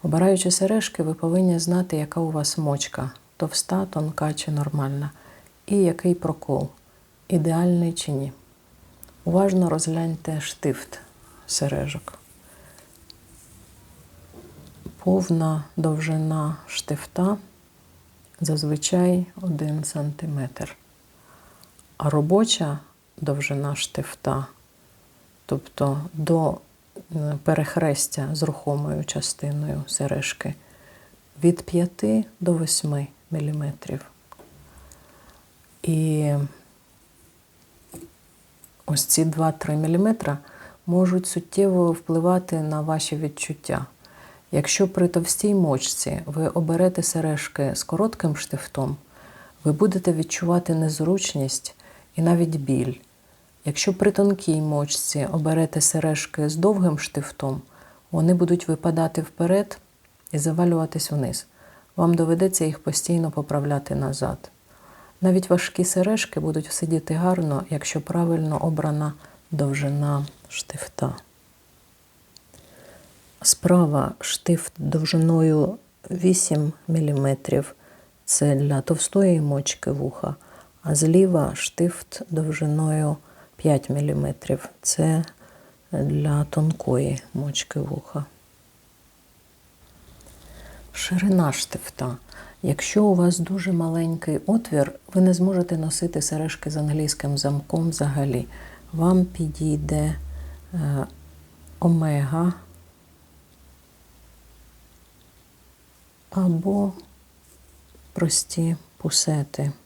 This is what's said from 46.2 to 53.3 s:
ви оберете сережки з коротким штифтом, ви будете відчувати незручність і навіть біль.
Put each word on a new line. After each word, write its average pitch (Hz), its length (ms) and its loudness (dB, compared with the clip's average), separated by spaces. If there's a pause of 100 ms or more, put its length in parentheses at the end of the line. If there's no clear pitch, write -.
ви 156 220 -2
оберете 170 540 2
сережки 151 720 -2
з - 100 -6
коротким 170 520 0
штифтом, 139 600 -6 (680)
ви 151 80 4
будете 185 400 2
відчувати 170 600 0
незручність 156 1000 -2 (420)
і 165 60 0
навіть 170 340 4
біль. 131 380 0 (680)